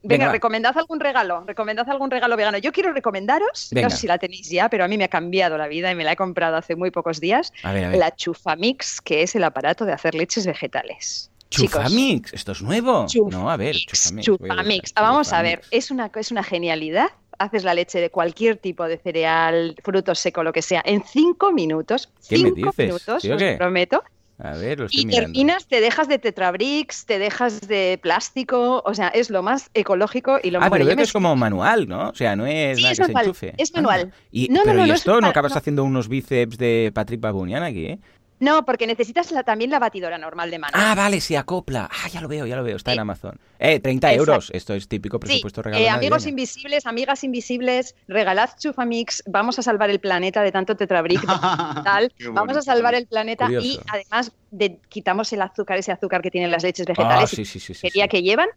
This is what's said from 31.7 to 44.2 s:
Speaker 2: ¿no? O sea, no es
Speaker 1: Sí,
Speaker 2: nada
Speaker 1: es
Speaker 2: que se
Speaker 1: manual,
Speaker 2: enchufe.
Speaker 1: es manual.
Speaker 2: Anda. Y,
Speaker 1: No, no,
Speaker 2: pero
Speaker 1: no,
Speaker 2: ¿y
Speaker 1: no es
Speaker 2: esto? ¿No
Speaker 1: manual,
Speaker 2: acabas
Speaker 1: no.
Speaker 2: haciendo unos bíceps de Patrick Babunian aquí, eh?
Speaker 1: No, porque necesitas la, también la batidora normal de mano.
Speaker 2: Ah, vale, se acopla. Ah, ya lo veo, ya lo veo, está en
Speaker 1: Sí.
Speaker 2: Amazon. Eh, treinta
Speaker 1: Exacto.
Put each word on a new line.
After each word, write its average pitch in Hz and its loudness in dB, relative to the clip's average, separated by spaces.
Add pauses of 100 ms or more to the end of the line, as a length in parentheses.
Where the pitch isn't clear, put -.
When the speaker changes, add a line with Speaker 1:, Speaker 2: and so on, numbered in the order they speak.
Speaker 2:
¿no? 95 -6
O - -12
sea, 110 0
no 101 -4
es 143 0
Speaker 1:
Sí, - 2
Speaker 2:
nada - 4
Speaker 1:
es - -2
Speaker 2:
que 370 4
se 302 0
Speaker 1:
manual, 226 2
Speaker 2:
enchufe. - -6
Speaker 1:
es 311 -2
manual. 233 2
Speaker 2:
Anda. 185 -8 (160)
Y, 127 0
Speaker 1:
No, 285 4
no, 415 6
Speaker 2:
pero 415 6
Speaker 1:
no, 370 6
Speaker 2:
¿y - 4
Speaker 1:
no 311 6
es 339 4
Speaker 2:
esto? - 2
¿No - 8
Speaker 1:
manual, 214 6
Speaker 2:
acabas 143 2
Speaker 1:
no. 277 -2
Speaker 2:
haciendo 143 0
unos 131 0
bíceps 120 0
de 117 2
Patrick 110 -4
Babunian 104 -2
aquí, 101 -6
eh? 170 -10 (400)
Speaker 1:
No, 302 4
porque 233 0
necesitas 233 -2
la, 269 -2
también 226 0
la 294 0
batidora 185 -2
normal 160 -8
de 165 -8
mano. 147 -6
Speaker 2:
Ah, 214 4
vale, 196 0
se 156 -2
acopla. 131 -4
Ah, - -10
ya 170 -10
lo 160 -10
veo, 147 -6
ya 123 -6
lo 131 -6
veo, 110 -4
está 120 -6
en 127 2
Speaker 1:
Sí. 113 -4
Speaker 2:
Amazon. - -10 (200)
Eh, 147 4
treinta 131 2
Speaker 1:
Exacto. 147 6